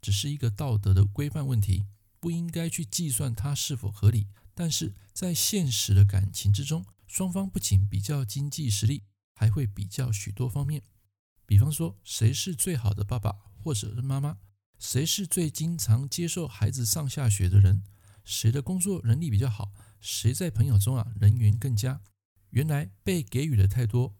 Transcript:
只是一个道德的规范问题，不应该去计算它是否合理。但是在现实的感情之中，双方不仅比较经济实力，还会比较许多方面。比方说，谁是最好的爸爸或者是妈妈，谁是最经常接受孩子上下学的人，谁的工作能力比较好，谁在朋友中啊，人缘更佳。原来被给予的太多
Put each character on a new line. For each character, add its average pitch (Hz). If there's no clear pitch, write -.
只 104
是 101
一 147
个 131
道 120
德 101
的 98
规 143
范 143
问 127
题， 98
不 170
应 170
该 165
去 160
计 165
算 127
它 143
是 143
否 101
合 101
理。 104
但 165
是 104
在 180
现 175
实 107
的 98
感 98
情 -
之 101
中， 160
双 190
方 196
不 190
仅 98
比 101
较 143
经 139
济 139
实 104
力， 131
还 110
会 120
比 101
较 123
许 104
多 123
方 139
面。 147
比 101
方 135
说， 160
谁 117
是 170
最 170
好 107
的 107
爸 117
爸 104
或 156
者 107
是 123
妈 135
妈， 147
谁 -
是 175
最 165
经 165
常 127
接 170
受 165
孩 -
子 131
上 147
下 127
学 95
的 101
人， 98
谁 -
的 135
工 185
作 190
能 113
力 165
比 104
较 127
好， 101
谁 -
在 170
朋 -
友 120
中 123
啊， 113
人 104
缘 107
更 123
佳。 127
原 135
来 147
被 180
给 131
予 143
的 98
太 117
多 123